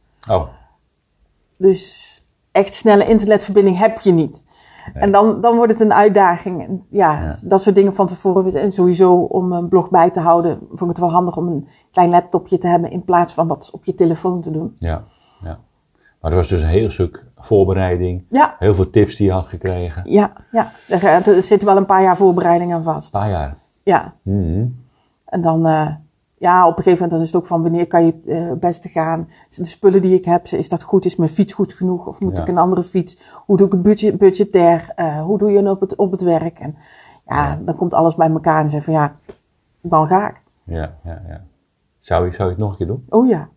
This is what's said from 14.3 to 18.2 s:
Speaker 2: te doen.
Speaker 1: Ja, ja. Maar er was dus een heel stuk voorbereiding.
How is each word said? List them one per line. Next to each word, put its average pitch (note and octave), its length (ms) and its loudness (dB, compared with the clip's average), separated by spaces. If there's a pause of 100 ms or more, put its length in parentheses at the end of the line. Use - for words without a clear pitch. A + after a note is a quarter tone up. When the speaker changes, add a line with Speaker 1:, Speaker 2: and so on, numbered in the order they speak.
Speaker 2:
te D#3 100 -12
doen. D#3 280 -8
Speaker 1:
Ja, E2 240 -6 (400)
ja. E2+ 160 -14 (640)
Maar D#2+ 100 -4
er F2 60 2
was F2 100 0
dus F2 140 -2
een D#2+ 60 0
heel G#2 240 0
stuk - 320 -6 (120)
voorbereiding. F#2 920 -2